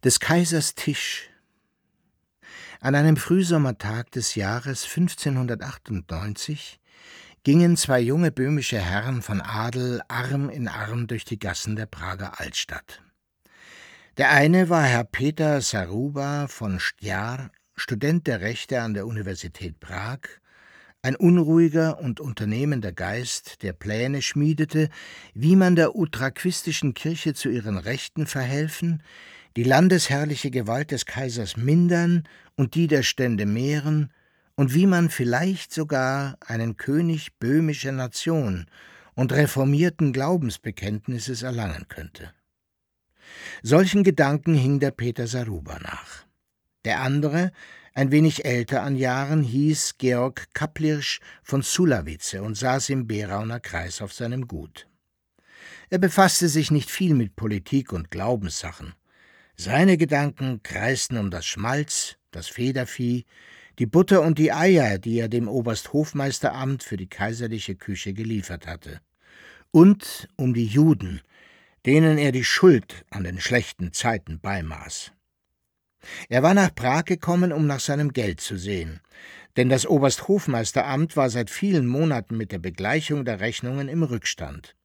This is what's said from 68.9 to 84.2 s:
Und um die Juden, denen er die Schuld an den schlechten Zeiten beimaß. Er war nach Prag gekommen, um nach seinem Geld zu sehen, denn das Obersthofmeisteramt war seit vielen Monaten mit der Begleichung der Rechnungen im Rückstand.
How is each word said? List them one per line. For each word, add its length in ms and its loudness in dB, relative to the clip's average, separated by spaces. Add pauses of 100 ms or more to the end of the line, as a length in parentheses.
Und 640 6
um 180 0
die 100 0
Juden, 560 2 (640)
denen 320 6
er 160 2
die 120 0
Schuld 680 4
an 140 -8
den 140 -8
schlechten 540 -2
Zeiten 480 -4
beimaß. 720 -8 (1200)
Er 120 4
war 120 6
nach 200 4
Prag 300 0
gekommen, 480 0
um 140 2
nach 140 0
seinem 340 -2
Geld 260 -2
zu 160 -8
sehen, 440 -6 (580)
denn 100 4
das 160 2
Obersthofmeisteramt 1300 0
war 100 4
seit 220 -4
vielen 360 2
Monaten 520 0
mit 120 -6
der 100 -6
Begleichung 640 -2
der 140 -4
Rechnungen 480 -6
im 160 0
Rückstand. 720 -8 (100)